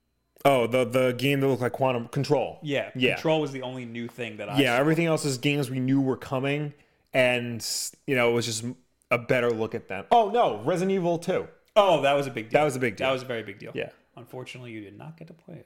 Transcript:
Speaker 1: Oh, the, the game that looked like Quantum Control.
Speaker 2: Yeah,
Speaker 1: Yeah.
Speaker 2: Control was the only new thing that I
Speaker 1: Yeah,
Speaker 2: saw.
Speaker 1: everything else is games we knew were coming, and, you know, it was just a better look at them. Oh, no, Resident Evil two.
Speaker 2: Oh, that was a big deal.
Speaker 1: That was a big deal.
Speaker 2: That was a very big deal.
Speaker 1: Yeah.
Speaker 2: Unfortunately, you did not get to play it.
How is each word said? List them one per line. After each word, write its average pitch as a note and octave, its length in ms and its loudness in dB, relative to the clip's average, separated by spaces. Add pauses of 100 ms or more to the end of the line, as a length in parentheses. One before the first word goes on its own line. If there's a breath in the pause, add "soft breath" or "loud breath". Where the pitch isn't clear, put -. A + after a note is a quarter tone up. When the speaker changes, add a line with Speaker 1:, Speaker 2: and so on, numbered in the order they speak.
(440)
Speaker 1:
Oh, C3 240 4
the, B2+ 180 2
the B2+ 320 2
game C#3 220 0
that C3+ 80 2
looked B2 160 0
like A#2+ 80 -2
Quantum B2 380 0
Control. C3 520 -2
Speaker 2:
Yeah, B2+ 340 -4
Speaker 1:
Yeah. B2 200 2
Speaker 2:
Control D#3 260 0
was C#3 100 -4
the C3 120 -10
only B2+ 200 -10
new A#2 240 -8
thing A2+ 300 -12
that G#2 100 -10
I C3+ 120 -2
Speaker 1:
Yeah, B2 160 4
Speaker 2:
saw. B2+ 40 4
Speaker 1:
everything D#3+ 280 2
else D#3 180 0
is C3 140 -2
games C#3+ 320 0
we C3 80 -4
knew C3+ 200 2
were C3 180 0
coming, C#3+ 540 -4 (440 soft breath)
and, A#2+ 500 2 (400)
you C3+ 100 0
know, A#2+ 140 4
it A#2 40 4
was A#2 120 0
just A2+ 180 -4 (460)
a A#2+ 80 2
better A#2+ 320 2
look A2 240 -2
at A2 140 -8
them. G2 240 -8
Oh, A3+ 180 6
no, E3+ 340 2
Resident F3+ 280 0
Evil F3 260 0
two. E3 300 -4 (280)
Speaker 2:
Oh, F3 260 6
that C#3 120 4
was C#3+ 140 0
a B2+ 40 -8
big A2+ 180 -8
deal. C#3+ 100 4
Speaker 1:
That D3+ 40 4
was C#3 120 2
a B2+ 40 -6
big A#2 160 -2
deal. C3 120 -2
Speaker 2:
That C3+ 60 2
was B2+ 100 -4
a - 20 -16
very A#2 160 -6
big G2+ 160 -14
deal. - 160 -16
Speaker 1:
Yeah. - 160 -6 (280)
Speaker 2:
Unfortunately, B2 540 -16
you A2 100 -12
did G2 160 -16
not D#3 200 -18
get D#3+ 120 -18
to E3+ 40 -20
play E3+ 220 -20
it. - 100 -20